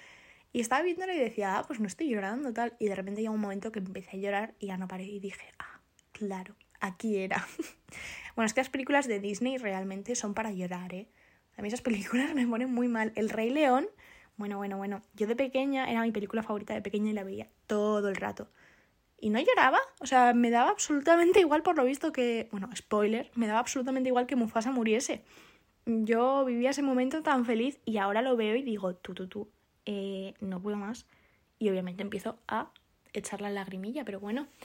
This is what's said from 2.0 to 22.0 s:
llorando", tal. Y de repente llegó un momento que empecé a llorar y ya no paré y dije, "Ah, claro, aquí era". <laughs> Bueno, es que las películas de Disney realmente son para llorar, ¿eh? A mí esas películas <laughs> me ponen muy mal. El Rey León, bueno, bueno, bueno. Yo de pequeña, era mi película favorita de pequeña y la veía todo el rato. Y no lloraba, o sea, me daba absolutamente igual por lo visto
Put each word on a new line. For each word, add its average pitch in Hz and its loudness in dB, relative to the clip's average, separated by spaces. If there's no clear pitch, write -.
llorando", 226 -4
tal. 233 -4
Y 214 0
de 196 0
repente 196 -6
llegó 220 -2
un 214 -2
momento 202 -6
que 220 -6
empecé 190 -10
a - -8
llorar 202 -4
y 202 -8
ya 190 -6
no 185 -8
paré 185 -10
y 202 -10
dije, 190 -12
"Ah, - -16
claro, 190 -8
aquí 202 -4
era". 190 -2
<laughs> - -10
Bueno, 226 2
es 214 0
que 262 2
las 262 0
películas 277 2
de 208 0
Disney 208 -2
realmente 196 -4
son 208 -4
para 220 -4
llorar, 180 -6
¿eh? 185 -12
A - -10
mí 208 -4
esas 233 -4
películas 240 0
<laughs> - -2
me 247 2
ponen 247 0
muy 240 2
mal. 220 0
El 214 0
Rey 220 -2
León, 285 4
bueno, 202 -6
bueno, 196 -6
bueno. 196 -6
Yo 214 0
de 233 0
pequeña, 262 0
era 226 2
mi 233 2
película 220 -2
favorita 214 -4
de 214 -4
pequeña 208 -2
y - -2
la 202 -4
veía 202 -10
todo 208 2
el 196 0
rato. 196 -6
Y 214 0
no 220 2
lloraba, 359 6
o 285 -10
sea, 247 8
me 240 6
daba 240 4
absolutamente 339 6
igual 302 6
por 339 4
lo 285 4
visto 285 0